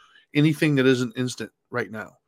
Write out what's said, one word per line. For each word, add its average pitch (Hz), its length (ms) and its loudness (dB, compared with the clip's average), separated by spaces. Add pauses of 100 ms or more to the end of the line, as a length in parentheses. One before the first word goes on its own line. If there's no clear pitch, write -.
(340)
anything 151 420 2
that 131 100 4
isn't 127 320 2
instant 123 340 -6 (180)
right 110 220 -8
now. 104 260 -14 (100)